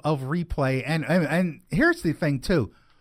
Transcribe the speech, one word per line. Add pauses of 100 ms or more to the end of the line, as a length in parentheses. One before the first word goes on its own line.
of
replay.
And,
and,
and
here's
the
thing,
too, (300)